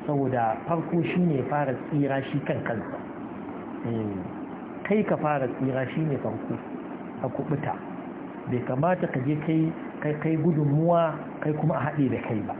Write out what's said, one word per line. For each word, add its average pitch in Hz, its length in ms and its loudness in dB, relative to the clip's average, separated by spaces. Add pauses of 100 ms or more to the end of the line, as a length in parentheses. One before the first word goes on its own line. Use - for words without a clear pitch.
Saboda 123 500 2 (140)
farko 170 340 2
shi - 160 2
ne 160 300 4
fara 143 240 2 (160)
tsira 139 360 2
shi - 160 -2
kan 139 220 0
kansa. - 360 -4 (880)
Eh, 113 160 0 (800)
kai 208 180 4
ka 165 140 2
fara 147 320 2
tsira 131 400 0
shi - 120 -2
ne 151 180 2
farko - 420 -4 (640)
a 135 40 -2
kubuta. - 440 -2 (760)
Bai 123 160 0
kamata 175 420 2
ka - 140 -2
je 143 240 2
kai, 160 240 4 (300)
kai, 151 240 0
kai 160 140 2
gudunmuwa, 156 760 4 (280)
kai 151 120 0
kuma 156 240 2
a 139 80 -2
haɗe 147 240 2
da 113 160 2
kai 110 220 0
ba. - 140 -4